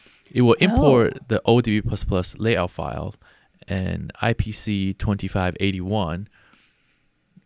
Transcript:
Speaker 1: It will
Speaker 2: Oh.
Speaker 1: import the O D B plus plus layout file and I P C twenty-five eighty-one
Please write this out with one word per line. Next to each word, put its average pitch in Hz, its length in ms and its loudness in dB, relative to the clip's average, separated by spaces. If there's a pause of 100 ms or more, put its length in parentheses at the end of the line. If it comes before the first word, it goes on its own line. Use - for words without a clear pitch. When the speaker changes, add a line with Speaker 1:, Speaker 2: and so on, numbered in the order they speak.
(320)
Speaker 1:
It 123 100 2
will 117 180 6
Speaker 2:
Oh. - 40 4
Speaker 1:
import 143 640 4
the 110 160 0
O 117 160 6
D 107 200 0
B - 80 -6
plus 104 140 -4
plus - 340 -2
layout 92 360 -2
file 76 420 -8 (540)
and 90 520 -6
I 117 120 -2
P - 180 -4
C 98 420 -2
twenty-five 95 680 -2
eighty-one 95 680 -4 (1160)